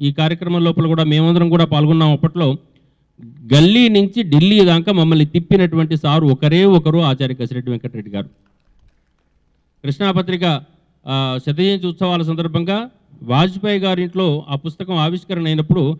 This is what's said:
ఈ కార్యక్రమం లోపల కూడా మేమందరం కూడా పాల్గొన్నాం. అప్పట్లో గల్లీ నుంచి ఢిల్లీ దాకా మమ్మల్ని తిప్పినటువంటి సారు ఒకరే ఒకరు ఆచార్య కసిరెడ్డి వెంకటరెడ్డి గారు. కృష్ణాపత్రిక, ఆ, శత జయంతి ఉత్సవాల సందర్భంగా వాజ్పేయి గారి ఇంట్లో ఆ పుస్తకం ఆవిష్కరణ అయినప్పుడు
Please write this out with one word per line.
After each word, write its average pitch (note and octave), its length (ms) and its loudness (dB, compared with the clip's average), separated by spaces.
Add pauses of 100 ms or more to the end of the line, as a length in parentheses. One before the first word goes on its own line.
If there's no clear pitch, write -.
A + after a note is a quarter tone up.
ఈ C#3+ 100 0
కార్యక్రమం E3+ 520 -2
లోపల E3 240 0
కూడా D#3+ 160 0
మేమందరం E3 460 2
కూడా E3 160 2
పాల్గొన్నాం. D#3 460 2
అప్పట్లో D3 460 -2 (960)
గల్లీ G#3 360 6
నుంచి G3+ 340 0
ఢిల్లీ F#3 420 4
దాకా E3+ 260 2
మమ్మల్ని D#3+ 340 2
తిప్పినటువంటి E3 720 0
సారు D#3 280 0
ఒకరే D3+ 400 2
ఒకరు E3 320 4
ఆచార్య C3 380 -2
కసిరెడ్డి B2 360 -8
వెంకటరెడ్డి A2+ 400 -10
గారు. G2+ 160 -8 (1600)
కృష్ణాపత్రిక, F3 760 -2 (460)
ఆ, C3 400 -4
శత D3 100 -4
జయంతి F#3 300 -2
ఉత్సవాల F3 340 -4
సందర్భంగా E3+ 680 -4 (340)
వాజ్పేయి F#3 560 0
గారి F#3 240 -2
ఇంట్లో F3 460 -4
ఆ C#3 60 -6
పుస్తకం E3+ 400 -10
ఆవిష్కరణ E3+ 500 -4
అయినప్పుడు D#3 540 -2